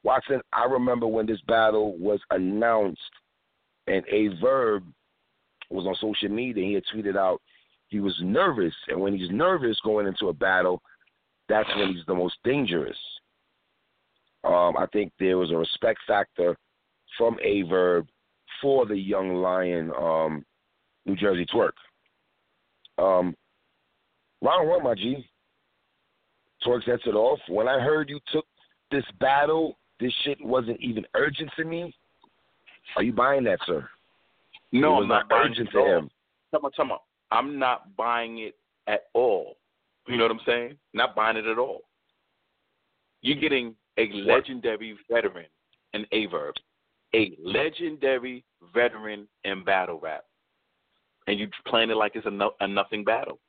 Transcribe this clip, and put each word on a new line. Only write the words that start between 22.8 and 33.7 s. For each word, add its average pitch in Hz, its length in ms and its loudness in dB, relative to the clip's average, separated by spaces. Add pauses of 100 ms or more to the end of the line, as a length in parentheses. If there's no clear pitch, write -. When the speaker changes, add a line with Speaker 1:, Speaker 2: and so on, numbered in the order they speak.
Speaker 1:
Um, 90 380 4 (1040)
round 156 280 2
one, 170 160 2
my 120 100 2
G. 120 320 -6 (1400)
Twerk 123 180 0
sets 123 220 0
it 107 80 0
off. 120 240 4 (100)
When 107 200 0
I 131 120 2
heard 147 300 0
you 143 100 -12 (100)
took 156 140 -2 (460)
this 139 140 -2 (140)
battle, 147 600 2 (200)
this 123 140 -2 (120)
shit 143 180 -4
wasn't 120 380 -2
even 113 340 -6
urgent 147 420 -2
to 160 80 -6
me. 165 300 -8 (1000)
Are 95 60 0
you 117 120 0
buying 131 300 2
that, 95 200 2
sir? 78 240 -4 (840)